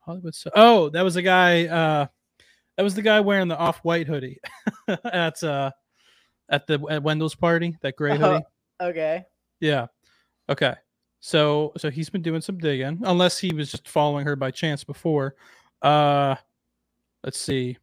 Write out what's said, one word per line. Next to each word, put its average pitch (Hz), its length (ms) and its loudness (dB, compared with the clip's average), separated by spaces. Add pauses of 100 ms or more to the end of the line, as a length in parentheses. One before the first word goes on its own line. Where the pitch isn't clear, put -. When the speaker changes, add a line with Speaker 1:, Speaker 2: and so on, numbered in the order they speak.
Speaker 1:
Hollywood 170 340 -12
So-, - 200 -12
oh, 214 360 8
that 165 120 -2
was 185 120 0
the 180 80 -2
guy, 175 440 4
uh, 156 400 0 (680)
that 185 60 0
was 202 120 0
the 208 80 -4
guy 214 180 6
wearing 196 280 2
the 165 100 -2
off-white 165 480 -2
hoodie 135 320 -6 (260)
<laughs> - 240 -6
at, 175 560 -4
uh, 139 260 -2 (800)
at 143 180 -4
the, 147 220 -2
at 151 140 -4
Wendell's 156 320 -2
party, 170 480 0
that 135 140 -6
gray 147 160 -2
Speaker 2:
Oh, 143 40 0
Speaker 1:
hoodie. 165 280 2 (360)
Speaker 2:
okay. 165 440 -4 (360)
Speaker 1:
Yeah. 139 280 0 (600)
Okay. 143 260 0 (460)
So, 151 560 0
so 156 140 -6
he's 151 180 -8
been 185 140 -8
doing 160 180 -4
some 190 160 -10
digging, 147 480 -4
unless 180 320 2
he 180 160 -4
was 151 180 -6
just - 180 -14
following 147 360 0
her 147 120 -2
by 135 160 -4
chance 151 320 -6
before. 139 500 -4 (480)
Uh, 143 540 4 (880)
let's 127 140 -8
see. 127 440 -4